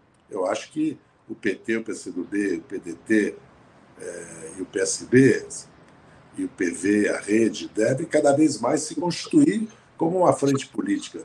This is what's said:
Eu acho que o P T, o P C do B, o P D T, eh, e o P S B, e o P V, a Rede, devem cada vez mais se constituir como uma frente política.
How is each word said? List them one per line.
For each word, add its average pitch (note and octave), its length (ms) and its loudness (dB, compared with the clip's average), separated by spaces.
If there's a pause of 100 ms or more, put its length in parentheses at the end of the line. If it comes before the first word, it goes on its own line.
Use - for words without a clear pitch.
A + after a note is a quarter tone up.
(300)
Eu F#2 160 -6
acho G#2 260 -6
que D3+ 260 -6 (320)
o A2 60 -12
P G2 200 -4
T, A2+ 220 -6
o A2 60 -6
P G#2 100 -10
C - 180 -12
do F2 120 -8
B, F#2+ 340 -4
o D#2 40 -8
P F#2+ 180 -12
D E2+ 140 -14
T, G#2 420 0 (640)
eh, E2+ 580 -16
e F#2 40 -10
o F2+ 40 -6
P - 140 -6
S F#2+ 260 -4
B, B2 400 6 (920)
e F#2 80 -6
o F2+ 40 -8
P F2+ 220 -2
V, G2+ 380 2
a - 100 -2
Rede, G#2 500 0
devem C3 360 0
cada D3 280 2
vez C#3 260 2
mais C3+ 240 0
se - 120 -10
constituir F3 720 2 (260)
como E3+ 240 -2
uma C#3+ 140 6
frente C#3 340 0
política. - 580 -6